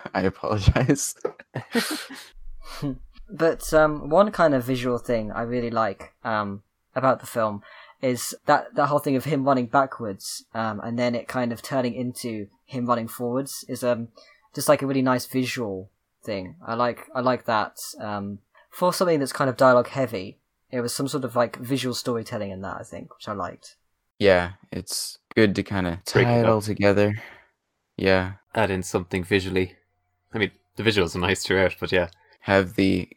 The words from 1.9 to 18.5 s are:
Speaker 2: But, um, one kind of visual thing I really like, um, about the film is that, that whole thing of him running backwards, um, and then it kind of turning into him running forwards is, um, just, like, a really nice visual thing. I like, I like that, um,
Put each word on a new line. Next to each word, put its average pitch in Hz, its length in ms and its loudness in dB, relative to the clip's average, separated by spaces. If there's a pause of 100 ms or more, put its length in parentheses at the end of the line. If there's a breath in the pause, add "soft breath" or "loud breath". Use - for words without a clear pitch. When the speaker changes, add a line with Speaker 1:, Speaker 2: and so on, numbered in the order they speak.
Speaker 2:
But, 160 440 0
um, 151 340 4
one 202 220 6
kind 160 240 4
of 123 80 2
visual 123 340 -2
thing 110 340 -2
I 120 120 -4
really 120 260 -4
like, 110 440 -2 (100)
um, 104 400 -4 (320)
about 127 240 2
the - 80 -18
film 107 340 -2 (400 loud breath)
is 127 320 -2 (140)
that, - 260 2
that 143 140 2
whole 147 100 2
thing 143 180 0
of 123 100 0
him 139 200 -2
running 131 220 2
backwards, 120 800 -2 (100)
um, 110 240 -4
and 117 180 -6
then 120 160 0
it - 140 -6
kind 123 240 -2
of 110 100 -8
turning 127 320 -2
into 117 540 -6 (180)
him 123 220 -6
running 117 200 0
forwards 123 640 -6
is, 127 140 -8
um, 120 240 0 (480 soft breath)
just, 143 120 -4
like, 147 140 6
a 139 60 -2
really 135 160 2
nice 127 240 0
visual 110 640 -4 (320)
thing. 92 320 -8 (100)
I 113 80 -6
like, 120 400 -2
I 127 80 -4
like 123 240 0
that, 110 320 0 (220)
um, 101 400 -8 (320 soft breath)